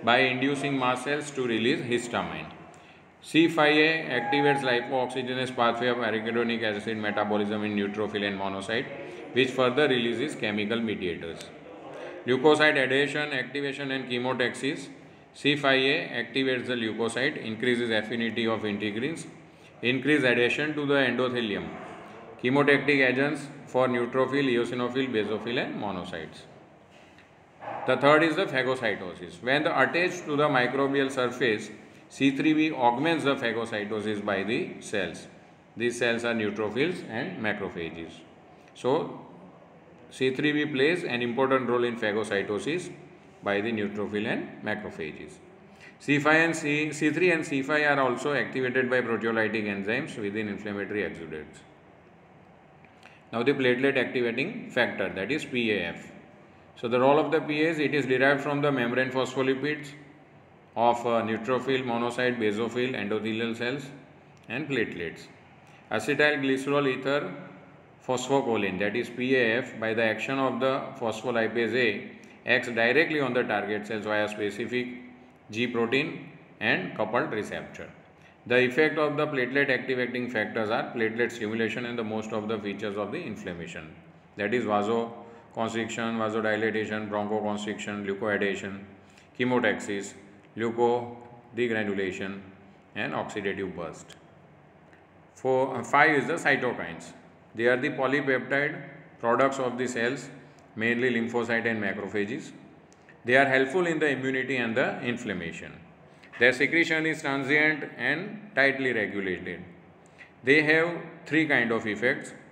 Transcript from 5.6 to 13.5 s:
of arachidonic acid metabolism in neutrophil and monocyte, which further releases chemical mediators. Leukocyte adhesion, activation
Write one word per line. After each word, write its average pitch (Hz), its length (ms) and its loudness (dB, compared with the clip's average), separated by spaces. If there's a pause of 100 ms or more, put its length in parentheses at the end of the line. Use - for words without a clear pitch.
of 120 80 2
arachidonic 113 680 0
acid 107 340 -2
metabolism 104 680 0
in 104 100 -2
neutrophil 101 500 -2
and 98 140 -2
monocyte, 98 460 -4 (480)
which 127 160 4
further 127 400 2
releases 120 460 0
chemical 107 440 -2
mediators. 87 600 -4 (880)
Leukocyte 147 520 6
adhesion, 143 560 2
activation 135 580 -4